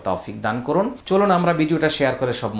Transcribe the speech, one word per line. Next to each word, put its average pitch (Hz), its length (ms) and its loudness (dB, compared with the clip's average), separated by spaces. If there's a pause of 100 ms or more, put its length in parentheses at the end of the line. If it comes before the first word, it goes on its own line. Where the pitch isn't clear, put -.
তৌফিক 104 340 -4
দান 110 260 -2
করুন। 170 180 0 (200)
চলুন 196 260 2
আমরা 175 220 2
ভিডিওটা 156 440 2
শেয়ার 131 240 2
করে 123 200 0
সব 107 180 -2